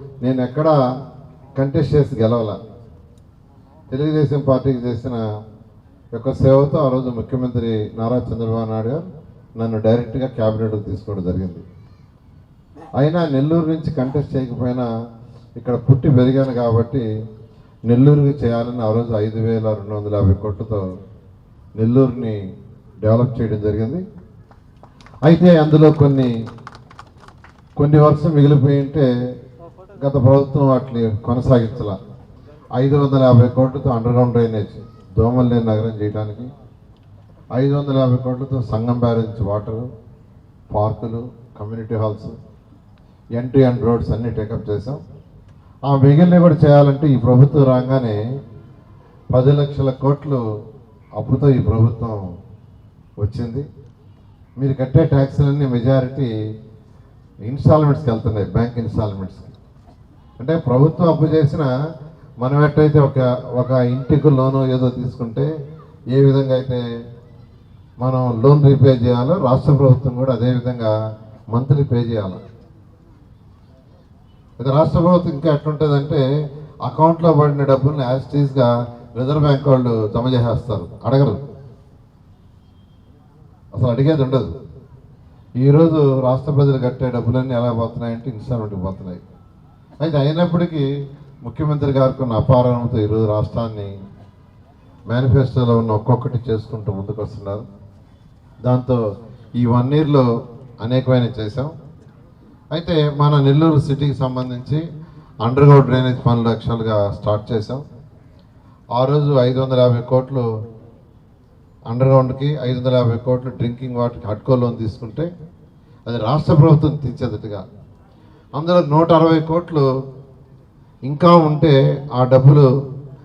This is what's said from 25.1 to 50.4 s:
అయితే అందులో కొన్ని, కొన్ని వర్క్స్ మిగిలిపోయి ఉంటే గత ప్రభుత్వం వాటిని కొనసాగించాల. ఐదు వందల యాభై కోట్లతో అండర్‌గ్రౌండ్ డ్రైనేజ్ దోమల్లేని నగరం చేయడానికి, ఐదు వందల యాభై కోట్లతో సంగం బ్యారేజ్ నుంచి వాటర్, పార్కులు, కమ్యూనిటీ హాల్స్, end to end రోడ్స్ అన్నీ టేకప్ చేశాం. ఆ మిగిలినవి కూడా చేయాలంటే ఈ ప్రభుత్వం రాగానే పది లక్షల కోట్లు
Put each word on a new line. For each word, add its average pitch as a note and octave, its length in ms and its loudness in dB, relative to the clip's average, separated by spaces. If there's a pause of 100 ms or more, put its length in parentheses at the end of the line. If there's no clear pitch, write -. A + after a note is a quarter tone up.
అయితే E3+ 340 8
అందులో D#3 340 6
కొన్ని, C3 540 2 (1300)
కొన్ని D3 220 4
వర్క్స్ D3+ 280 4
మిగిలిపోయి C#3+ 540 4
ఉంటే B2+ 560 -2 (720)
గత C#3 60 -2
ప్రభుత్వం C#3 560 4
వాటిని A#2 480 -2
కొనసాగించాల. A#2 800 -2 (800)
ఐదు C3+ 220 0
వందల C3+ 260 2
యాభై A#2+ 260 6
కోట్లతో C3 420 -2
అండర్‌గ్రౌండ్ A#2+ 420 0
డ్రైనేజ్ A2 500 -2 (360)
దోమల్లేని A#2+ 460 2
నగరం A2 380 -4
చేయడానికి, G#2+ 460 -8 (1040)
ఐదు C#3 220 0
వందల C#3+ 220 -2
యాభై B2+ 200 2
కోట్లతో B2+ 460 -4
సంగం A#2+ 380 -2
బ్యారేజ్ A2+ 260 0
నుంచి G#2+ 180 -8
వాటర్, G#2+ 440 -6 (840)
పార్కులు, A2+ 540 -4 (320)
కమ్యూనిటీ A2 340 -10
హాల్స్, G#2+ 320 -6 (1080)
end B2 220 -6
to C3 160 6
end A#2 140 -4
రోడ్స్ A#2 260 0
అన్నీ A#2 200 -4
టేకప్ G#2+ 400 -8
చేశాం. A#2+ 300 -8 (840)
ఆ C#3 120 2
మిగిలినవి D#3+ 440 6
కూడా E3+ 140 6
చేయాలంటే C#3+ 540 4
ఈ C3+ 80 4
ప్రభుత్వం B2+ 480 6
రాగానే B2+ 760 0 (920)
పది B2+ 180 4
లక్షల C#3 380 0
కోట్లు C3+ 720 -4 (500)